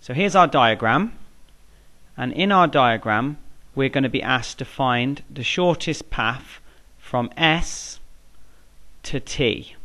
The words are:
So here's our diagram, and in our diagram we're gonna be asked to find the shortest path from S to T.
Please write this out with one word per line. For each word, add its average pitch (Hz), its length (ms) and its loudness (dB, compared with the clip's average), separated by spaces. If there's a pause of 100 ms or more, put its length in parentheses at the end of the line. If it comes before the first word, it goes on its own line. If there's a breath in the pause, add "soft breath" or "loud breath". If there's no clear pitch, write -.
So 127 140 -10
here's 190 200 0
our 180 120 8
diagram, 127 640 4 (1040 soft breath)
and 127 160 -6
in 190 180 2
our 185 160 6
diagram 120 720 2 (380)
we're 135 140 0
gonna 135 200 0
be - 140 -2
asked 120 340 -2
to 135 80 -8
find 131 640 -2
the 131 140 -10
shortest - 680 -2
path 117 500 -4 (380 soft breath)
from 120 400 -4
S - 640 -2 (1040 soft breath)
to - 160 -4
T. - 640 -2